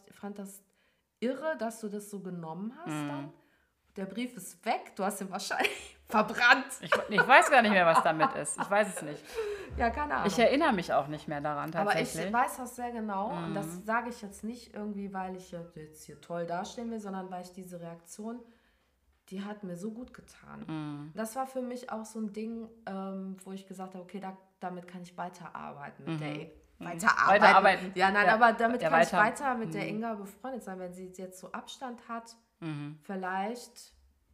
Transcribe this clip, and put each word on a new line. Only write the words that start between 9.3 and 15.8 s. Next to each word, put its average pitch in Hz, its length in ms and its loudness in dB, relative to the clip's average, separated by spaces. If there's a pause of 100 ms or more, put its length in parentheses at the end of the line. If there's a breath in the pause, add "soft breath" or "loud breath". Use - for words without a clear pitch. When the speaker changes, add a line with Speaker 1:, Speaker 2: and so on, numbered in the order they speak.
Speaker 1:
Ja, 233 120 2
keine 294 260 -4
Ahnung. 226 120 2
Speaker 2:
Ich 202 100 0
erinnere 247 360 6
mich 170 200 -2
auch 139 140 4
nicht 147 220 -8
mehr 147 100 -2
daran, 151 340 -4
Speaker 1:
Aber 202 200 2
ich 165 60 0 (100)
Speaker 2:
tatsächlich. 180 240 -4
Speaker 1:
weiß 269 240 0
das 247 180 -10
sehr 240 160 -8
genau 214 380 -4 (160)
und 165 80 -4
das 160 140 -4
Speaker 2:
Mhm. 180 180 -12
Speaker 1:
sage 233 240 -2
ich 233 120 -12
jetzt 196 220 -14
nicht 240 300 -10
irgendwie, 202 400 -8
weil 185 240 -6
ich 175 140 -16
jetzt 160 520 -14